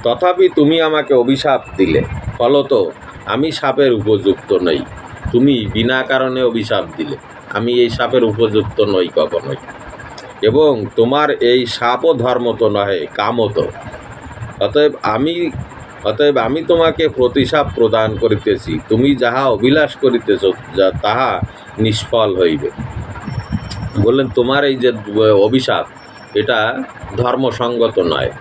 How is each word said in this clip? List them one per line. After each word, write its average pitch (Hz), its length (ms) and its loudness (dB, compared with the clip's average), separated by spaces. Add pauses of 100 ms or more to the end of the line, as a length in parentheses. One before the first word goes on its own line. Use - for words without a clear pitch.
তথাপি 175 520 2
তুমি 156 260 4
আমাকে 156 320 0
অভিশাপ 135 500 2 (140)
দিলে, 165 240 2 (360)
ফলত 123 520 2 (360)
আমি 131 260 -2
শাপের 139 420 2
উপযুক্ত 98 600 0
নই। 87 260 2 (520)
তুমি 123 420 2
বিনা 127 300 0
কারণে 131 400 0
অভিশাপ 110 420 0 (120)
দিলে, 73 180 -6 (340)
আমি 113 240 -2
এই 120 160 4
শাপের 120 340 0
উপযুক্ত 107 580 0
নই 95 340 2
কখনোই। 67 400 -2 (840)
এবং 120 440 2 (100)
তোমার 139 340 2
এই 123 360 2
শাপও 123 480 0
ধর্ম 120 460 0
তো 110 100 4
নহে, 101 440 0
কামও 107 360 0
তো। - 180 -2 (920)
অতএব 147 320 2 (120)
আমি, 151 480 -2 (520)
অতএব 135 340 2
আমি 127 260 0
তোমাকে 165 460 2
প্রতিশাপ 139 680 2
প্রদান 110 420 2
করিতেছি। 104 640 0 (100)
তুমি 131 260 2
যাহা 123 300 0
অভিলাষ 135 500 2
করিতেছ, 120 460 0 (360)
যা, 95 140 4 (100)
তাহা 110 400 0 (360)
নিষ্ফল 110 580 0
হইবে। 78 340 0 (1300)
বললেন, 127 280 2
তোমার 127 340 0
এই 139 120 2
যে 123 160 2 (400)
অভিশাপ, 110 540 2 (500)
এটা 113 480 0 (340)
ধর্মসঙ্গত 120 840 0
নয় 73 420 0